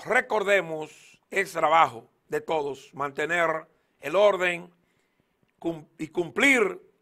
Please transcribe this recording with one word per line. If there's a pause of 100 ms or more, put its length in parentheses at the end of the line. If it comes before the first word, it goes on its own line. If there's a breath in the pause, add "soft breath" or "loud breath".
recordemos, (120)
es
trabajo (220)
de
todos
mantener (320)
el
orden (880)
cum-,
y
cumplir (240)